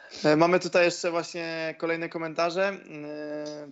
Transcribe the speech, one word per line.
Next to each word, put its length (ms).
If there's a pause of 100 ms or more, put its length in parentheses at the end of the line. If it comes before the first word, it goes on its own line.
(240)
E, 120
mamy 240
tutaj 260
jeszcze 260
właśnie 680
kolejne 320
komentarze. 540
E, 1080